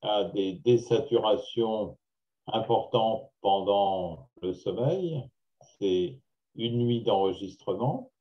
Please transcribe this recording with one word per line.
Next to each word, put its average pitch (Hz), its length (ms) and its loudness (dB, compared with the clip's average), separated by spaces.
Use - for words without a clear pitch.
a 104 220 0
des 95 300 -2
désaturations 110 1300 2
importantes 113 760 0
pendant 95 880 0
le 90 120 -4
sommeil. 143 760 -2
C'est - 580 -2
une 117 220 -2
nuit 120 260 0
d'enregistrement 98 1080 -2